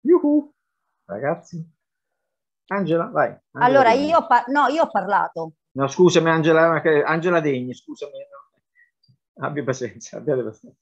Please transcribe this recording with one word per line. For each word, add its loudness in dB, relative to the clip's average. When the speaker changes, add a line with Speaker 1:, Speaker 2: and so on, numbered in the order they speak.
Speaker 1:
Yuhu. 2
Ragazzi. -8
Angela, -2
vai. -2
Angela -6
Speaker 2:
Allora, 4
Speaker 1:
Degni. 0
Speaker 2:
io 2
par-, 2
no, 2
io 0
ho -2
parlato. -4
Speaker 1:
No, -2
scusami, 4
Angela, 4
ma 0
che, 2
Angela 0
Degni, -4
scusami. -16
No. -20
Abbi -8
pazienza, -8
abbiate -4
pazienza. -16